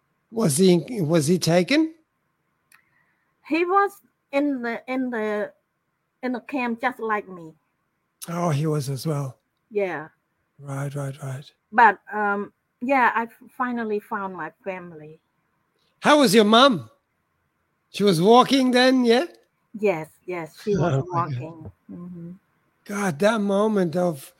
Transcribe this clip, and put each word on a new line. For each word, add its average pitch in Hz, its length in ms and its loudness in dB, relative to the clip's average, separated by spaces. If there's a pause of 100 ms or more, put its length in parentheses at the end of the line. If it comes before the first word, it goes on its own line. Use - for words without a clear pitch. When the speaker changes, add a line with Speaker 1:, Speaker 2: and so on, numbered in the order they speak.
(300)
Speaker 1:
Was 220 260 0
he, 185 440 4
was 156 260 0
he 175 120 2
taken? 214 560 2 (1500)
Speaker 2:
He 330 160 0
was 392 360 0 (300)
in 277 320 -2
the, 233 240 -6
in 254 240 -4
the, 214 420 -4 (720)
in 254 100 -4
the 247 80 -6
camp 240 400 -6
just 254 200 -4
like 214 280 -4
me. 170 240 -16 (760)
Speaker 1:
Oh, 175 220 -4
he 147 160 -2
was 151 220 -4
as 139 180 -8
well. 143 320 -6 (320)
Speaker 2:
Yeah. 180 380 -6 (520)
Speaker 1:
Right, 139 340 -8
right, 139 260 -8
right. 135 300 -12 (220)
Speaker 2:
But, 214 260 4 (140)
um, 202 400 -4 (280)
yeah, 247 340 0
I 226 100 -4
f-, 226 260 -20
finally 233 480 -6
found 202 380 -10
my 160 160 -12 (100)
family. 165 560 -14 (840)
Speaker 1:
How 294 200 4
was 233 120 4
your 214 120 8
mom? 220 460 4 (1000)
She - 140 -2
was 175 180 4
walking 247 480 6
then, 254 340 4
yeah? 240 220 4 (540)
Speaker 2:
Yes, 175 280 -2 (180)
yes, 170 360 -10
she 202 140 0
was 151 180 0
Speaker 1:
<laughs> 135 80 0
Oh - 80 -8
my 170 180 -2
God. 147 40 -6
Speaker 2:
walking. 160 400 -12 (180)
Mm-hmm. 175 400 -14 (540)
Speaker 1:
God, 202 340 -4
that 208 220 2
moment 202 560 0
of 175 440 -4